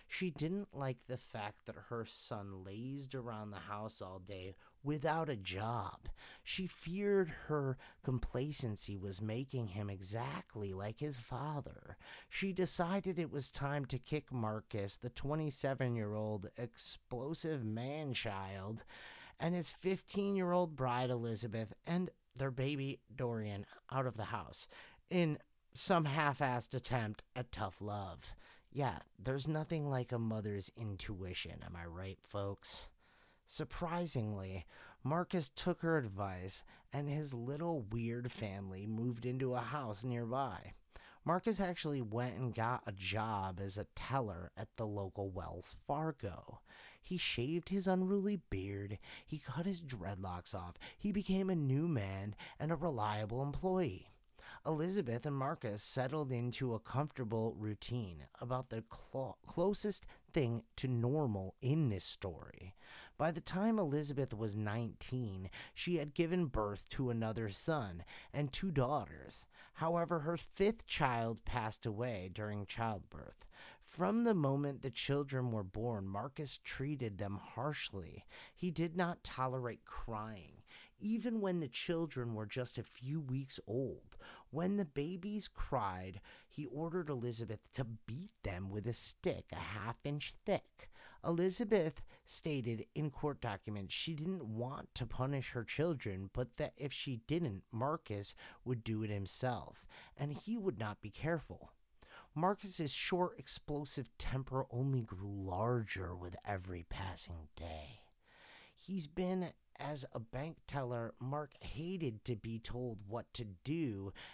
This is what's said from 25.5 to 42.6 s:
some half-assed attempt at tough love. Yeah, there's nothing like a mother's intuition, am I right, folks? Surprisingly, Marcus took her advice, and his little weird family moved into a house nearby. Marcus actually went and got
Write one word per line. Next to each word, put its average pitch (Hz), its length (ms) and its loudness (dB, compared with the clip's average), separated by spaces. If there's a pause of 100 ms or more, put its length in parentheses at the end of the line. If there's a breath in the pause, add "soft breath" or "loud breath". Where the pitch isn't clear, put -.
some 170 300 6
half-assed 139 720 2
attempt 113 480 0 (100)
at 123 180 -6
tough 101 280 -2
love. 98 560 -6 (400 loud breath)
Yeah, 123 220 2 (200)
there's 131 300 0
nothing 156 420 2
like 127 220 0
a 120 80 2
mother's 107 560 0
intuition, 95 920 -4
am 85 120 -8
I 85 80 -8
right, 92 320 -6 (100)
folks? - 600 -4 (580 soft breath)
Surprisingly, 120 1160 0 (360 loud breath)
Marcus 165 540 2
took - 240 2
her 165 180 6
advice, 95 640 -2 (300 loud breath)
and 143 160 -2
his 143 260 0
little 139 560 0
weird 117 440 0
family 98 520 -4
moved 117 400 0
into 127 300 2
a 120 60 2
house 117 420 -2
nearby. 120 720 0 (500 loud breath)
Marcus 185 380 4
actually 160 400 2
went 113 340 0
and 117 180 0
got 117 320 2